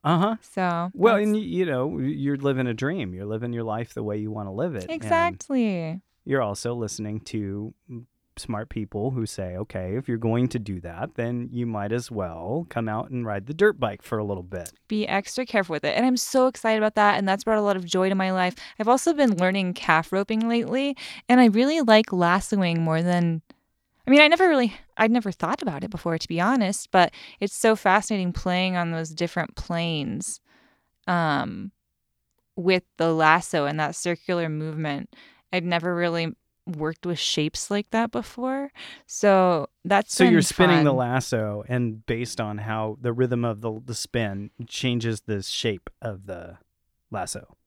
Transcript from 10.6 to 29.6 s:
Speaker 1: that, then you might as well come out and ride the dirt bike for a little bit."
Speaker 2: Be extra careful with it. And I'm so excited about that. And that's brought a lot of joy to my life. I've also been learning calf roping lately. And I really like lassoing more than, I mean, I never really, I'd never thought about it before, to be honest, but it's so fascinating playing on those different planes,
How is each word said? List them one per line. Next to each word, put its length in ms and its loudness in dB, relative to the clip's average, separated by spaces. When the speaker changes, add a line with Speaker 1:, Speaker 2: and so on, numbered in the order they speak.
Speaker 1:
that, 340 -10
then 360 -4
you 160 -4
might 240 -4
as 180 -4
well 600 -6
come 180 -4
out 240 -6
and 140 -6
ride 200 -6
the 80 -8
dirt 260 2
bike 220 -4
for 160 -4
a 60 -2
little 180 -4
bit." 300 -10
Speaker 2:
Be 180 -2
extra 400 -4
careful 280 -2
with 100 -4
it. 140 0
And 80 2
I'm 120 2
so 300 2
excited 320 0
about 160 0
that. 240 4
And 80 -2
that's 160 0
brought 160 2
a 20 0
lot 140 2
of 100 -6
joy 240 2
to 60 2
my 160 0
life. 240 0
I've 80 0
also 260 4
been 240 4
learning 380 2
calf 380 2
roping 360 0
lately. 460 0
And 120 8
I 60 10
really 340 4
like 320 6
lassoing 680 2
more 220 2
than, 380 2
I 40 -4
mean, 100 10
I 80 8
never 180 6
really, 260 4
I'd 140 4
never 220 0
thought 280 -4
about 220 -4
it 80 -8
before, 260 -2
to 100 -6
be 140 -2
honest, 480 0
but 220 6
it's 140 -4
so 200 4
fascinating 580 2
playing 440 -2
on 140 -2
those 200 -4
different 440 -4
planes, 840 -6